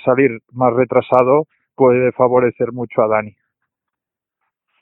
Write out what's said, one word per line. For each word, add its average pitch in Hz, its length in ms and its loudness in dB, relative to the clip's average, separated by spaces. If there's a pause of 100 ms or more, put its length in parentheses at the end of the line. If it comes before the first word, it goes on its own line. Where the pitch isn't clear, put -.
salir 123 360 0 (100)
más 123 220 -2
retrasado 127 760 0 (260)
puede 127 380 2
favorecer 123 640 -2
mucho 123 280 -4
a 110 60 2
Dani. 107 280 -4 (1500)